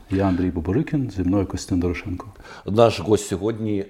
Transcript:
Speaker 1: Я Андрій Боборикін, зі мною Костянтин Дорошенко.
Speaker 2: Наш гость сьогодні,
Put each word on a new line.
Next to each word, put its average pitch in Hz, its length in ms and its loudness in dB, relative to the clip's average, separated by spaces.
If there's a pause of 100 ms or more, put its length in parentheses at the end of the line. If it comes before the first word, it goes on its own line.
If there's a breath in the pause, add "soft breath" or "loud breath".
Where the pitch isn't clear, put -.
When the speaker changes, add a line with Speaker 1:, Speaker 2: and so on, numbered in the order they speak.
(120)
Speaker 1:
Я 95 120 2
Андрій 92 280 2
Боборикін, 107 600 -2
зі 92 120 -4
мною 95 220 2
Костянтин - 340 -4
Дорошенко. 90 480 -4 (380 loud breath)
Speaker 2:
Наш 110 340 6
гость 98 280 2
сьогодні, 104 640 -2